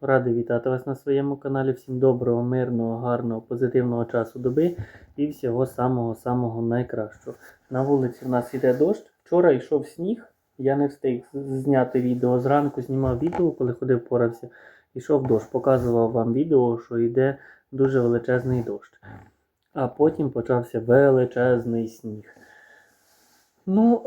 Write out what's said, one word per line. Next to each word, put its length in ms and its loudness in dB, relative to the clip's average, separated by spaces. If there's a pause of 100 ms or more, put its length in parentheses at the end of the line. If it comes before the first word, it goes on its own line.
Радий 320 2
вітати 360 -2
вас 180 -4
на 80 -6
своєму 420 -2
каналі. 340 -2
Всім 280 -8
доброго, 440 2
мирного, 540 -2
гарного, 440 -4
позитивного 640 -2
часу 340 -4
доби 360 0 (420)
і 100 -2
всього 380 -2
самого-самого 960 -2
найкращого. 760 -6 (320)
На 120 -2
вулиці 440 0
в 40 -4
нас 240 -2
іде 200 2
дощ. 300 0 (200)
Вчора 280 4
йшов 360 -2
сніг, 380 -8 (320)
я 180 0
не 120 2
встиг 360 -6 (100)
з-, 280 -6
зняти 400 2
відео. 380 0
Зранку 420 0
знімав 380 -2
відео, 320 -2
коли 220 -4
ходив, 320 -2
порався. 440 -2 (440)
Ішов 340 0
дощ, 180 2
показував 680 2
вам 220 0
відео, 460 2
що 180 -8
йде 400 0 (340)
дуже 280 2
величезний 640 0
дощ. 280 -10 (800)
А 140 -2
потім 420 0
почався 500 -2
величезний 1080 2
сніг. 500 -16 (1300)
Ну, 420 4